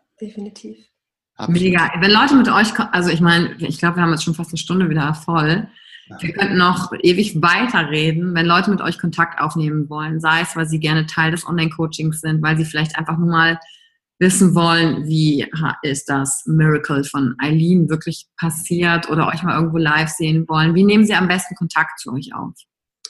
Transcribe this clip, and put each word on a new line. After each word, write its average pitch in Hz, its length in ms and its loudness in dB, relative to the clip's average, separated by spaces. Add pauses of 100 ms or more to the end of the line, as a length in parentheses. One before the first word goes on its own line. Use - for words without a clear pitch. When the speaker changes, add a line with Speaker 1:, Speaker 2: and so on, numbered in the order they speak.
(200)
Speaker 1:
Definitiv. 208 580 -14 (580)
Speaker 2:
Absolut. 175 260 0
Speaker 3:
Mega. 180 380 2
Wenn 196 120 4
Leute 269 240 4
mit 247 140 6
euch, 214 240 2
ko-, - 180 -4
also 175 180 2
ich 160 120 0
meine, 170 380 2
ich 160 180 -6
glaub, 175 180 0
wir 175 80 0
haben 165 80 2
jetzt 160 120 -2
schon 165 120 -2
fast 170 160 -10
eine 170 60 -8
Stunde 175 320 -2
wieder 156 240 0
voll. 160 540 0 (400)
Speaker 2:
Ja. - 140 -20
Speaker 3:
Wir 165 120 -6
könnten 196 240 0
noch 180 340 2 (100)
ewig 180 400 2
weiterreden. 170 920 0
Wenn 165 100 2
Leute 180 240 2
mit 190 120 0
euch - 180 -6
Kontakt 170 400 -2
aufnehmen 151 500 -2
wollen, 156 300 -6
sei 160 220 2
es, - 140 -6
weil 165 120 -2
sie 160 120 -2
gerne 156 280 0
Teil 160 240 0
des 175 160 -6
Online-Coachings 160 760 -4
sind, 156 200 -2
weil 156 160 0
sie 160 80 0
vielleicht 156 320 -4
einfach 160 200 -4
nur 170 120 0
mal 165 300 2 (580)
wissen 185 380 4
wollen, 165 520 2
wie 156 380 2 (160)
ha-, - 200 -2
ist - 260 -6
das 135 380 -4
Miracle 156 580 2
von 139 340 -2
Eileen 160 520 2
wirklich 160 380 -6 (100)
passiert 170 720 -2
oder 156 180 0
euch 170 160 -4
mal 151 140 -2
irgendwo 160 200 0
live 156 320 2
sehen 160 380 0
wollen, 156 260 2
wie 190 120 4
nehmen 214 200 6
sie 208 100 2
am 180 120 2
besten 180 280 -2
Kontakt - 440 -4
zu - 140 -12
euch 127 200 -8
auf? - 200 -10 (560)